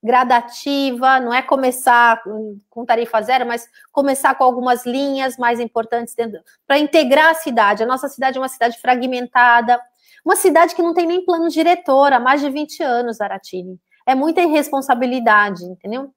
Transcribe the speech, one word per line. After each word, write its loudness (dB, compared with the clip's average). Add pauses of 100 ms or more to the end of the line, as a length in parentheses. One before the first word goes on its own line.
gradativa, 0
não -4
é 0
começar 2
com, -12 (100)
com -14
tarifa -2
zero, 0
mas -8 (240)
começar 0
com 0
algumas 0
linhas -4
mais -2
importantes -6
dentro, -8 (280)
pra 2
integrar 4
a 2
cidade. 0
A -2
nossa -4
cidade -4
é -6
uma -4
cidade -4
fragmentada, 2 (420)
uma 2
cidade 4
que -2
não 0
tem 0
nem -2
plano -2
diretor 2
há 4
mais 2
de -4
vinte -8
anos, -4
Aratini. -10 (260)
É 2
muita 0
irresponsabilidade, 0
entendeu? -12